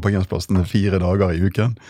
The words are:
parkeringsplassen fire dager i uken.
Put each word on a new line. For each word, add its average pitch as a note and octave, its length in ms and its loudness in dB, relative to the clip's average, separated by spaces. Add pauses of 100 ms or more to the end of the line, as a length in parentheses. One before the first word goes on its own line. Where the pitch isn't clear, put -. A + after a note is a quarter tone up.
parkeringsplassen G2 560 0 (100)
fire G2 320 0
dager F#2 320 2
i D#2+ 80 -2
uken. G#2+ 300 0 (180)